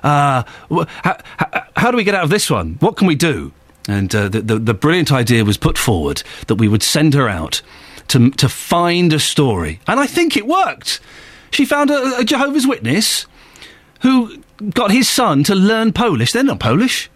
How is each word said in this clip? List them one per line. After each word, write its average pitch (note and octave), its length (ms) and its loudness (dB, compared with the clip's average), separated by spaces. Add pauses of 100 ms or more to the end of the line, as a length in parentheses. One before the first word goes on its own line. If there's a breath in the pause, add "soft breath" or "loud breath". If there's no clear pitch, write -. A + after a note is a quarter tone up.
uh, C#3+ 400 2 (280 loud breath)
wh-, D#3+ 160 0 (160 loud breath)
how, F#3 140 0 (200 loud breath)
how, - 260 -4 (120)
how A3+ 160 2
do B3 60 0
we G#3+ 80 0
get G3+ 100 0
out F3+ 80 -2
of D#3 60 -2
this G3+ 200 0
one? F2 300 -2
What G#3 160 2
can G3 120 2
we E3 80 2
do?" C#3+ 360 -2 (360)
And, G2+ 260 -2
uh, G#2 140 0
the, G#2 140 -2
the, G#2+ 180 0
the A2+ 160 0
brilliant D#3 360 0
idea A#2+ 320 2
was G#2 140 2
put A2+ 200 0
forward D2+ 440 -2 (260 loud breath)
that A2 80 0
we A2 120 2
would G#2 160 2
send D3+ 320 2
her C3+ 120 2
out F2 360 -6 (460 loud breath)
to, B2 220 4
to - 160 0
find F3 680 0
a D#3 60 0
story. F#2 680 -2
And A3 120 0
I C#4+ 60 2
think E4+ 320 -2
it G3+ 80 -4
worked. E4 540 -4 (520 loud breath)
She C#4 140 0
found D4 240 0
a, C4+ 300 0
a B3+ 40 0
Jehovah's C#4 440 0
Witness F3+ 580 -2 (760 loud breath)
who B3 360 0 (360)
got A3 180 0
his B3 180 2
son E3 360 2
to G3+ 100 2
learn A3 380 2
Polish. D3+ 400 0
They're B3 100 2
not C4 160 0
Polish. F#3+ 560 0